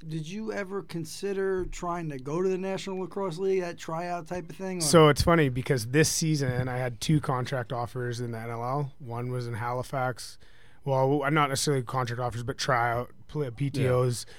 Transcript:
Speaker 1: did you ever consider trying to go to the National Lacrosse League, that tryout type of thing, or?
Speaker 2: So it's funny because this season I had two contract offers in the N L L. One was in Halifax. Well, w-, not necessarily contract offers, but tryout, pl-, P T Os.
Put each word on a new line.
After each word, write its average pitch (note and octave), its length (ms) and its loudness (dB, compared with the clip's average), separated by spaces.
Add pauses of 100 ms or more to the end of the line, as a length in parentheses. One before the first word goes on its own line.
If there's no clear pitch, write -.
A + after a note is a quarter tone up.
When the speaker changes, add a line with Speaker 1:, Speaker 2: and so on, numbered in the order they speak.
Speaker 1:
did D#3 200 -6
you G#3+ 240 -6
ever G3 300 -6
consider F#3+ 840 -2
trying E3+ 460 -4
to C3+ 100 -6
go C#3+ 200 -2
to F#3+ 80 2
the F#3+ 100 0
National F#3+ 420 -4
Lacrosse F#3 380 -4
League, F#3+ 240 2
that F3 140 -6
tryout F3 520 -6
type F3+ 200 -6
of - 60 -14
thing, F#3 240 -6
or? E3+ 40 -2
Speaker 2:
So D#3 260 10
it's C#3+ 140 6
funny E3 260 6
because B2 380 0
this D#3 220 6
season C3 600 0
I B2 100 -2
had B2+ 220 -4
two D#3 200 4
contract B2+ 520 -2
offers A#2+ 480 -4
in A#2+ 100 -4
the A2+ 80 -6
N A#2 120 -8
L A#2 120 -6
L. C3+ 380 -2
One B2 320 -6
was A#2+ 160 -4
in A#2 60 -4
Halifax. B2 840 -4 (460)
Well, C3+ 340 4
w-, C#3 120 0
not D3+ 180 4
necessarily C3+ 360 0
contract B2 360 -2
offers, A#2+ 220 -4
but B2 160 -6
tryout, A#2+ 520 2 (180)
pl-, D3 240 -4
P C#3 180 -2
T C3+ 180 2
Os. B2+ 380 2 (120)